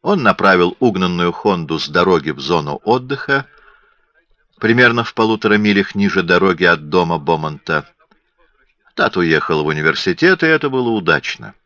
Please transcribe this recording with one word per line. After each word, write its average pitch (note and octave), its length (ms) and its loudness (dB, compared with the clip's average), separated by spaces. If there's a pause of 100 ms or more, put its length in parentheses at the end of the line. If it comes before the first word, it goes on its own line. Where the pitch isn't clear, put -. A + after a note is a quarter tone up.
Он F3 160 0
направил F#2+ 580 2
угнанную F2+ 520 0
Хонду E2+ 480 -2
с - 100 -8
дороги E2+ 400 2
в C#2+ 100 -8
зону D2 440 -2
отдыха, C3+ 640 -2 (1120)
примерно A#2 440 2
в - 120 -10
полутора A2 400 2
милях G#2 400 0
ниже G2 260 0
дороги F2+ 420 2
от E2 260 2
дома E2+ 280 0
Бомонта. D#2 720 -4 (1040)
Тат - 240 -2
уехал D#2+ 460 0
в - 20 -2
университет, D#2 760 0
и - 20 0
это D#3 240 0
было B2+ 200 -2
удачно. E2 680 -2 (100)